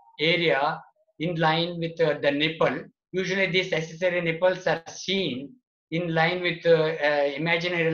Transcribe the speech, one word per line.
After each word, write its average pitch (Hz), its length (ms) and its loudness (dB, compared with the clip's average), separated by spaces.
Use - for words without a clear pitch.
area 160 640 2
in 165 160 -4
line 165 440 0
with, 165 220 -6
uh, 151 200 2
the 143 100 2
nipple. 151 520 0
Usually 190 340 0
these 175 240 0
accessory 165 480 -2
nipples 175 480 0
are 160 200 -2
seen 143 680 -6
in 170 220 -2
line 175 280 2
with, 165 180 -2
uh, 160 300 4
uh, 147 160 2
imaginary 170 520 0